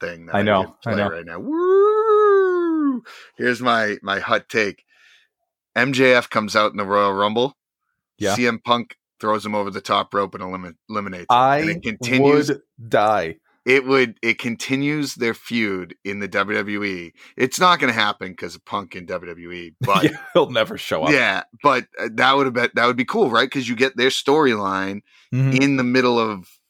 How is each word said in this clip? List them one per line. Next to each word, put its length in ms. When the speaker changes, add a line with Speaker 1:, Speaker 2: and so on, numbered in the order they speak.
Speaker 1:
thing 260
that 80
Speaker 2:
I 60
Speaker 1:
I 20
Speaker 2:
know, 220
Speaker 1:
could 260
Speaker 2:
I 40
Speaker 1:
play 100
Speaker 2:
know. 60
Speaker 1:
right 140
now. 140
Woo! 1700
Here's 240
my, 420
my 160
hot 300
take. 360
M 200
J 200
F 140
comes 260
out 180
in 40
the 80
Royal 300
Rumble. 420
Speaker 2:
Yeah. 160
Speaker 1:
C 120
M 120
Punk 380
throws 260
him 80
over 160
the 100
top 320
rope 220
and 80
elimin-, 320
eliminates 420
him. 80
Speaker 2:
I 200
Speaker 1:
And 100
it 120
continues 680
Speaker 2:
would 140
die. 460
Speaker 1:
It 220
would, 360
it 160
continues 760
their 200
feud 600
in 140
the 100
W 300
W 260
E. 300
It's 240
not 180
gonna 140
happen 420
'cause 220
of 100
Punk 300
in 100
W 240
W 220
E, 240
Speaker 2:
<laughs> 40
Speaker 1:
but 240
Speaker 2:
Yeah, 120
he'll 160
never 260
show 280
up. 80
Speaker 1:
Yeah, 320
but, 240
uh, 160
that 220
would 100
have 80
been, 200
that 120
would 100
be 100
cool, 240
right? 200
'Cause 180
you 80
get 200
their 140
storyline 920
Speaker 2:
Mm-hmm. 300
Speaker 1:
in 160
the 60
middle 340
of 280